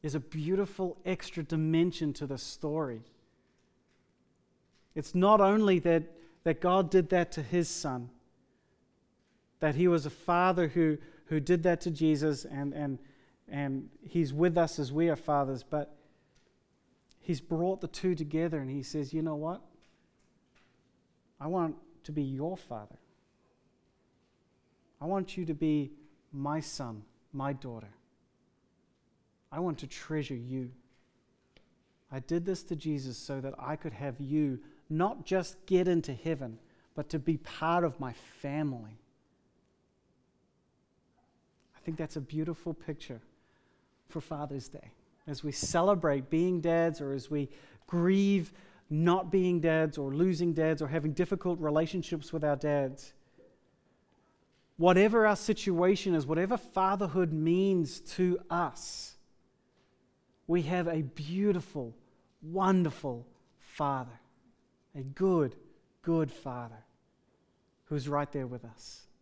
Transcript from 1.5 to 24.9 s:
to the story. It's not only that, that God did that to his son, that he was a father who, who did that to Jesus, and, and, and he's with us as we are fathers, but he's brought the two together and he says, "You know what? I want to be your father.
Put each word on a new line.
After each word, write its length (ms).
to 120
the 120
story. 640
It's 200
not 280
only 380
that, 240
that 180
God 280
did 200
that 220
to 100
his 260
son, 400
that 140
he 140
was 180
a 40
father 580
who, 280
who 120
did 260
that 180
to 80
Jesus, 560
and, 260
and, 260
and 380
he's 300
with 240
us 220
as 140
we 180
are 60
fathers, 460
but 320
he's 200
brought 420
the 40
two 280
together 440
and 120
he 120
says, 300
"You 100
know 140
what? 240
I 80
want 300
to 80
be 100
your 340
father. 400